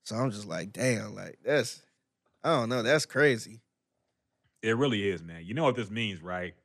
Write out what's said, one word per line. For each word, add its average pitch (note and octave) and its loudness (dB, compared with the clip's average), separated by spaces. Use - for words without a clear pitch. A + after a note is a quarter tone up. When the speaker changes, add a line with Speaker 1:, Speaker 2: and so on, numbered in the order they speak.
Speaker 1:
So A2 -6
I'm B2+ 2
just G#2 -8
like, F2 -6
"Damn, G#2+ -2
like, F#2+ -14
that's, C3+ 0
I D3+ 0
don't A2+ 0
know, B2 0
that's C#3+ 4
crazy." B2 2
Speaker 2:
It A2 2
really A#2 2
is, E2+ -4
man. E2 -14
You G2 -8
know D#3 -2
what B2+ 2
this A2 -4
means, G#2 -4
right? F2+ -8